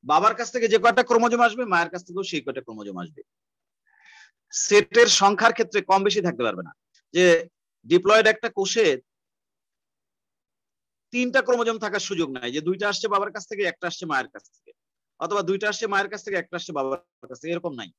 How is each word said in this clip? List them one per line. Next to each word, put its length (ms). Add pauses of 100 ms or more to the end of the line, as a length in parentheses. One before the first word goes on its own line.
বাবার 320
কাছ 160
থেকে 160
যে 120
কয়টা 240
ক্রোমোজোম 380
আসবে, 240
মায়ের 260
কাছ 120
থেকেও 200
সেই 200
কয়টা 220
ক্রোমোজোম 320
আসবে। 240 (1300)
সেটের 560 (100)
সংখ্যার 340
ক্ষেত্রে 280
কম 220
বেশি 180
থাকতে 220
পারবে 200
না, 80 (420)
যে 120 (600)
diploid 420
একটা 220
কোষে 380 (2250)
তিনটা 280
ক্রোমোজোম 380
থাকার 300
সুযোগ 220
নাই, 200
যে 100
দুইটা 300
আসছে 160
বাবার 280
কাছ 140
থেকে, 220
একটা 160
আসছে 180
মায়ের 260
কাছ 120 (100)
থেকে, 180 (480)
অথবা 300
দুইটা 200
আসছে 180
মায়ের 240
কাছ 120
থেকে, 160
একটা 180
আসছে 200
বাবার 520
কাছ 100
থেকে, 140
এরকম 260
নাই। 200